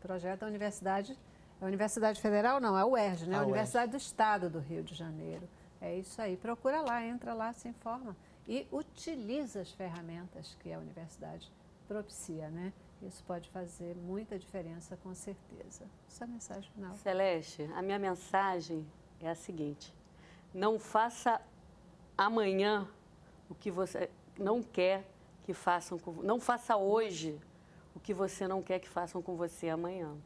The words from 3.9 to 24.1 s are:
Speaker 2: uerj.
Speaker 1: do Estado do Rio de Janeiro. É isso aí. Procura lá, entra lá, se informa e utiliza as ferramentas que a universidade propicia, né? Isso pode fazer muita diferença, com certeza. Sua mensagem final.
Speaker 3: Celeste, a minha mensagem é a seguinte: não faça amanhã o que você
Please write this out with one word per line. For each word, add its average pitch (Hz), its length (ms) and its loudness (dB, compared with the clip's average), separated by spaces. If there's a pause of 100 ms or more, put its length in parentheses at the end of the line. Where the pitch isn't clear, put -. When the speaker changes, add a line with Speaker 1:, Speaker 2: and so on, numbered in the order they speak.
Speaker 2:
uerj. - 0 -
Speaker 1:
do 269 80 -2
Estado 208 480 4
do 160 120 -4
Rio 160 220 -4
de 160 120 -10
Janeiro. 165 540 -8 (320)
É 170 160 -4
isso 190 260 -8
aí. 190 140 -2
Procura 233 460 0
lá, 240 220 0
entra 240 300 -4
lá, 226 180 -4
se - 160 -14
informa 233 480 -8 (300)
e 262 240 -4
utiliza 262 880 -4
as 170 120 -10
ferramentas 170 880 -10
que 160 120 -10
a 165 60 -6
universidade 160 760 -12 (360)
propicia, 185 600 -8
né? 175 240 -6 (300)
Isso 185 240 -14
pode 175 240 -8
fazer 175 460 -8
muita 190 420 -6
diferença, 170 640 -10
com 185 140 -10
certeza. - 680 -14 (240)
Sua - 200 -12
mensagem 202 420 -10
final. 190 240 -10
Speaker 3:
Celeste, 185 800 2
a 180 80 -2
minha 196 160 2
mensagem 185 880 2 (340)
é 160 80 -4
a 165 60 0
seguinte: 156 580 -6 (640)
não 208 240 4
faça 226 640 2 (760)
amanhã 202 720 6 (640)
o 180 40 -10
que - 160 -6
você 180 380 0 (300)